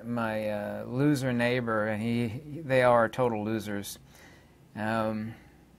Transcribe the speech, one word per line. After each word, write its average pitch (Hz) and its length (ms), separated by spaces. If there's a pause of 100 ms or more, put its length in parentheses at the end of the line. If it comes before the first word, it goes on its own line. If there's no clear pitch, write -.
my, 113 460
uh, 104 360
loser 131 460
neighbor, 120 560
and 107 160
he, 120 560
they 131 240
are 120 240
total 113 380
losers, 104 540 (760)
um, 110 580 (460)